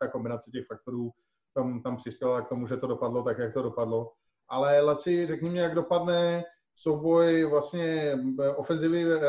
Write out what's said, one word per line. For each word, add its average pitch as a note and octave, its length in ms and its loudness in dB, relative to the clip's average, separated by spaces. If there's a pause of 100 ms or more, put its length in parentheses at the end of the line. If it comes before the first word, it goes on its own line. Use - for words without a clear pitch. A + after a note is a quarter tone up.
ta B2+ 80 -2
kombinace A#2 420 -8
těch B2 160 -8
faktorů A#2+ 440 -8 (440)
tam, B2 280 -4
tam B2 140 -6
přispěla B2 440 -4
k A#2 80 -8
tomu, B2 180 -6
že B2 100 -4
to B2+ 100 -4
dopadlo A#2+ 360 -4
tak, A#2 160 -2
jak A2+ 140 -4
to G#2 100 -2
dopadlo. A#2 500 -4 (360)
Ale C#3+ 320 4
Laci, E3+ 460 2
řekni D#3+ 240 -4
mi, F3 80 -2
jak E3 160 0
dopadne E3+ 720 2 (300)
souboj E3 720 4
vlastně, D3+ 760 0 (220)
e, C#3 160 2
ofenzivy, E3 480 0
e, D#3+ 240 2